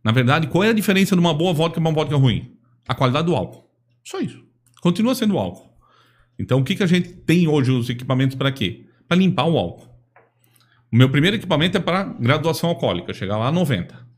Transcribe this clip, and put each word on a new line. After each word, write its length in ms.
Na 120
verdade, 340
qual 160
é 60
a 40
diferença 400
de 60
uma 140
boa 200
vodka 280
pra 80
uma 40
vodka 220
ruim? 380
A 80
qualidade 300
do 100
álcool. 340
Só 200
isso. 200
Continua 320
sendo 240
álcool. 320
Então, 200
o 40
que 120
que 80
a 40
gente 220
tem 400
hoje, 220
os 180
equipamentos 480
pra 120
quê? 360
Pra 80
limpar 280
o 120
álcool. 320
O 60
meu 140
primeiro 260
equipamento 420
é 40
pra 240
graduação 640
alcoólica, 440
chegar 240
lá 100
a 40
noventa. 480